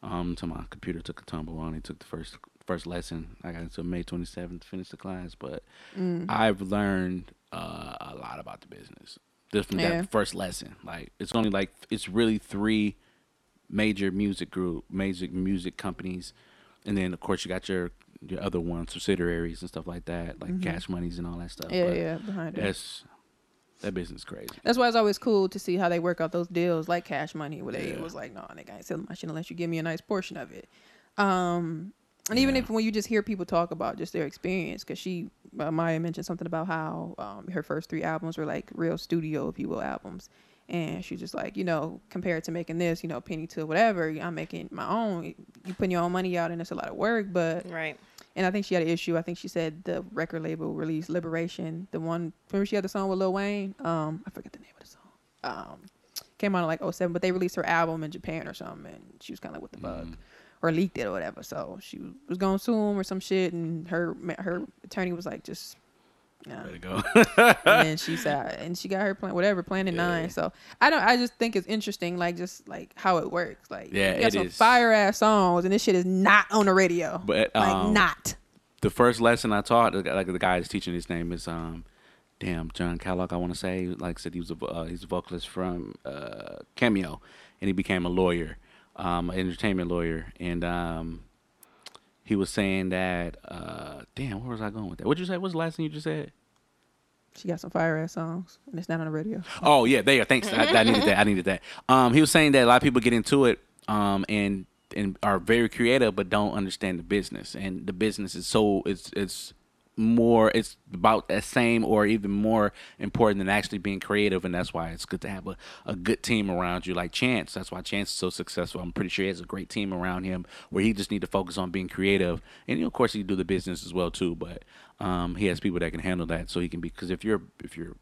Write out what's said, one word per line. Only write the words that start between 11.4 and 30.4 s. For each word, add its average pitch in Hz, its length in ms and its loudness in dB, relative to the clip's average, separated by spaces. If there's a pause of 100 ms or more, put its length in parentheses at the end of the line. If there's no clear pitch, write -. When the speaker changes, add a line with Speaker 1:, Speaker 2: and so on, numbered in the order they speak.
Speaker 1:
like, 98 220 0 (180)
it's 107 180 -4
really 110 300 4
three 104 580 0 (760)
major 101 380 2
music 98 400 -2
group, 90 400 -4
major 92 380 -2
music 92 480 -2
companies, 90 560 -8 (520)
and 104 140 -2
then 92 140 0
of 87 80 -10
course - 240 -2
you - 40 -10
got 92 200 -6
your, 90 240 -2 (340)
your 92 160 -8
other 87 160 -2
one 85 300 -4
subsidiaries 85 720 -2
and 90 60 -10
stuff 82 180 -12
like 87 200 -10
that, 87 340 -8
like 180 120 -10
Speaker 2:
Mm-hmm. 180 100 -4
Speaker 1:
Cash 180 260 -6
Monies 175 300 -6
and 175 80 -6
all 175 120 -8
that 175 140 -10
stuff. - 180 -10
Speaker 2:
Yeah, 180 160 2
Speaker 1:
But 175 100 0
Speaker 2:
yeah, 165 220 -4
behind 185 400 -8
it. - 40 -4
Speaker 1:
that's, - 420 -6 (760)
that 101 140 -6
business 90 300 -8
crazy. - 240 -14 (160)
Speaker 2:
That's 233 120 2
why 247 120 4
it's 233 80 2
always 208 220 4
cool 196 300 4
to 196 100 -8
see 180 180 -2
how 185 120 2
they 170 120 0
work 175 200 0
out 165 120 -2
those 175 160 -2
deals, 170 400 0
like 170 160 0
Cash 147 300 -6
Money, 151 280 -8
where - 100 -8
they - 200 -6
Speaker 1:
Yeah. - 80 -8
Speaker 2:
was 165 140 -10
like, 120 200 -14
"No, 92 60 -16
nigga, - 300 -18
I 101 60 -16
ain't - 80 -18
selling 165 240 -8
my 175 60 -10
shit 165 160 -10
unless 160 200 -8
you 170 60 -12
give 170 140 -4
me 165 80 -2
a 160 60 -4
nice 165 160 -6
portion 185 360 -6
of 135 160 -12